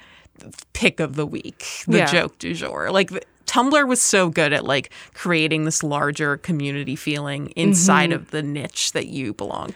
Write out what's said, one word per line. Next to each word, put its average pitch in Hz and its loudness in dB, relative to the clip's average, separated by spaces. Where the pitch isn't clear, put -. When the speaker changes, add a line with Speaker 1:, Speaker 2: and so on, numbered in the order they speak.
Speaker 1:
pick - 0
of 139 -2
the 151 -2
week, - -12
the - 6
Speaker 2:
Yeah. 170 4
Speaker 1:
joke 160 0
du 170 -6
jour. 73 -6
Like, 190 2
th-, 185 -8
Tumblr 277 4
was 247 2
so 185 4
good 151 2
at, 143 0
like, 135 -2
creating 156 0
this 156 0
larger 147 0
community 143 -4
feeling 143 -4
inside 170 6
Speaker 2:
Mm-hmm. 139 -2
Speaker 1:
of - -16
the 151 -2
niche 143 -4
that - -4
you 131 -6
belong - -8